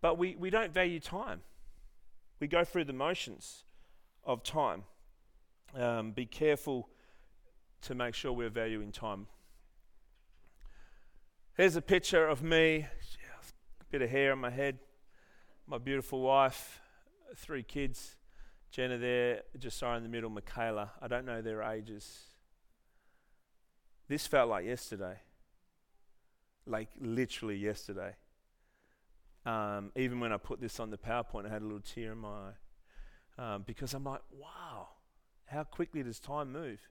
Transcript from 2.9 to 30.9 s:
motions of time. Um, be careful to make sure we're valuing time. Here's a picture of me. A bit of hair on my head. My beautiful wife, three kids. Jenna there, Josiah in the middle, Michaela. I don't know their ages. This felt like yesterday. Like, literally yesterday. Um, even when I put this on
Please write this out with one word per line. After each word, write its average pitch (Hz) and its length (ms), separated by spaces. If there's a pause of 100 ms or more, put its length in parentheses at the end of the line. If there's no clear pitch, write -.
motions 135 720 (600)
of 170 180
time. 107 420 (920)
Um, 117 380
be 120 140
careful 139 640 (960)
to - 120
make 123 200
sure 127 180
we're 120 160
valuing 110 420
time. 101 360 (2250)
Here's 180 200
a 165 60
picture 180 440
of 147 160
me. 160 440 (960)
A - 100
bit 139 120
of 120 60
hair 139 240
on 135 60
my 123 120
head. 131 280 (880)
My 143 120
beautiful 135 420
wife, 131 600 (560)
three 139 260
kids. 131 540 (540)
Jenna 127 280
there, 123 440 (160)
Josiah 120 400
in 117 40
the 113 60
middle, 117 220
Michaela. 107 720
I 123 80
don't 123 180
know 117 160
their 110 200
ages. 110 600 (1900)
This 147 180
felt 127 220
like 98 160
yesterday. 101 520 (1500)
Like, 110 220 (120)
literally 113 560
yesterday. 98 580 (1300)
Um, 104 520
even 123 240
when 117 120
I 104 40
put - 240
this 117 200
on 110 100